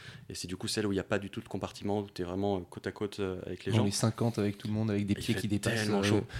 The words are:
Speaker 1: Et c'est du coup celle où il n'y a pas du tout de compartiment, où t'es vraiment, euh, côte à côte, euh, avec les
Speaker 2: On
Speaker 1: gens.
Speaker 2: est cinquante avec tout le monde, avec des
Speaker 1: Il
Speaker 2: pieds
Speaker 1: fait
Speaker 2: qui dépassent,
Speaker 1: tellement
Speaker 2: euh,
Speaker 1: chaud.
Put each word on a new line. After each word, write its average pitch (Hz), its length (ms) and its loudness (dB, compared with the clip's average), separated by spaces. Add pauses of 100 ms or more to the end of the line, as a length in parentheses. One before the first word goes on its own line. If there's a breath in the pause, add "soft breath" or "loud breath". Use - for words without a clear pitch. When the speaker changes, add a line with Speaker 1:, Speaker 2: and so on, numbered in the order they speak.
(300 loud breath)
Speaker 1:
Et 92 60 -8
c'est - 120 -8
du 90 80 -6
coup 104 140 -6
celle 104 180 0
où 101 60 2
il - 20 2
n'y 95 60 2
a - 20 -2
pas 104 160 0
du 98 100 -8
tout 117 120 -8
de - 80 -14
compartiment, 98 500 -2
où 101 100 -4
t'es - 140 -6
vraiment, 98 320 0
euh, 92 40 0 (100)
côte - 180 -8
à 95 60 -4
côte, 104 260 -6
euh, 92 260 -2
avec 92 200 -8
les 98 80 0
Speaker 2:
On 110 40 8
Speaker 1:
gens. 107 80 6
Speaker 2:
est 101 60 2
cinquante 113 480 2
avec 101 180 2
tout - 120 -4
le 107 40 0
monde, 110 160 2
avec 101 160 2
des 101 100 4
Speaker 1:
Il - 20 -6
Speaker 2:
pieds - 160 -2
Speaker 1:
fait - 80 0
Speaker 2:
qui 113 80 -2
dépassent, 104 340 2
Speaker 1:
tellement 104 160 2
Speaker 2:
euh, 98 40 2
Speaker 1:
chaud. 101 200 6 (160 loud breath)